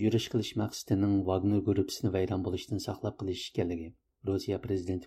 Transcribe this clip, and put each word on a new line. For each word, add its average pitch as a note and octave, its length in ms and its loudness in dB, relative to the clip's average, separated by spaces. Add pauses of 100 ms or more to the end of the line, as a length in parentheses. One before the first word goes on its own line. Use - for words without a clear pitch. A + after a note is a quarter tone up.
yurish A2 280 2
qilish G#2+ 200 0 (100)
maqsadining G2+ 500 0 (160)
Wagner F#2+ 400 4
gruppasini G2+ 480 0
vayron F#2+ 300 2
bo'lishdan F#2 400 -4
saqlab G2+ 340 -4
qilish F#2+ 300 -4
ekanligi, F2 380 -2 (420)
Rossiya F#2+ 340 -2
prezidenti F#2 420 -2